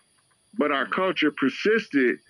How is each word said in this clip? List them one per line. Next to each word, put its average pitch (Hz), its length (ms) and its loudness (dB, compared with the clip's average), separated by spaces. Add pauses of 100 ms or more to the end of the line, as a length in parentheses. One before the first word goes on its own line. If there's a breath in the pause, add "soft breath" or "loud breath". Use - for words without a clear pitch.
(580)
But 147 140 2
our 131 140 0
culture 170 440 0
persisted, 139 880 0 (120)